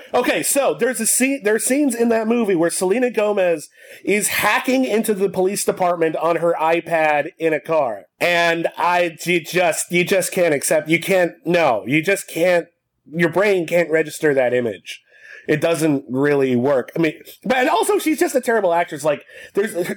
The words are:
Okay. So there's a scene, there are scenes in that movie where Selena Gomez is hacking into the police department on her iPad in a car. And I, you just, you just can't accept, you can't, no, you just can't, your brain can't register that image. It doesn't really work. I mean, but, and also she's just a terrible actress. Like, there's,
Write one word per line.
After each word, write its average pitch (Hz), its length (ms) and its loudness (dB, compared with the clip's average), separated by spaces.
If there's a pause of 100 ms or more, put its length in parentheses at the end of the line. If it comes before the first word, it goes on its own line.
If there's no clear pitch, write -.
(120)
Okay. 247 300 0
So 254 320 0
there's 240 260 -2
a 220 60 -4
scene, 269 360 0
there 208 120 2
are 226 40 0
scenes 262 360 0
in 233 160 0
that 220 180 0
movie 226 260 2
where 170 160 2
Selena 220 400 0
Gomez 202 580 0 (360)
is 202 240 0
hacking 254 560 0
into 214 300 0
the 190 160 0
police 185 340 -2
department 175 520 0
on 165 200 0
her 170 240 2
iPad 160 800 2
in 160 140 0
a 147 80 0
car. 127 440 -2 (160)
And 170 560 2
I, 175 480 0
you 175 160 0
just, 160 500 -2
you 175 140 2
just 180 280 0
can't 170 220 2
accept, 147 340 0
you 165 120 0
can't, 180 320 0 (140)
no, 156 400 2
you 147 160 0
just 190 260 -2
can't, 175 380 0 (440)
your 165 200 0
brain 190 360 0
can't 165 240 0
register 156 440 0
that 123 200 2
image. 117 480 -4 (460)
It 151 120 0
doesn't 156 480 0
really 135 480 2
work. 127 400 0
I 160 40 -2
mean, 160 200 -2 (240)
but, 254 140 0
and 262 100 2
also 403 300 2
she's 311 200 -2
just 339 160 0
a 262 60 0
terrible 214 320 0
actress. 165 320 -2
Like, 147 200 -2 (300)
there's, 214 200 -2 (220)